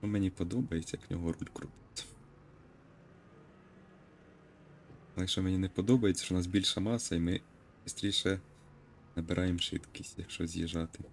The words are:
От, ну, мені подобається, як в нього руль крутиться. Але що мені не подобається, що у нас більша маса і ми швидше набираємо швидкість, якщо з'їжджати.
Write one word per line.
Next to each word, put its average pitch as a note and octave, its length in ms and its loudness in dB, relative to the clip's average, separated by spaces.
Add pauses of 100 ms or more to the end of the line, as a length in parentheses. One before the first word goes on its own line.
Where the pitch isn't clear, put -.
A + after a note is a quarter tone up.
От, G#2 40 -2
ну, G#2 60 0
мені G2 180 4
подобається, F2 680 -2
як - 100 -12
в - 20 -2
нього E2+ 200 -2
руль - 200 -6
крутиться. - 520 -14 (3000)
Але F#2 100 0
що F#2+ 160 0
мені F#2 160 4
не F#2 100 2
подобається, G#2+ 560 4
що F#2 100 0
у F#2 40 4
нас F2 80 0
більша F#2+ 340 2
маса G#2+ 360 0
і E2+ 40 2
ми F2 200 2 (460)
швидше G2 540 0 (760)
набираємо F2 420 0
швидкість, - 600 -6
якщо - 280 -6
з'їжджати. E2 680 -4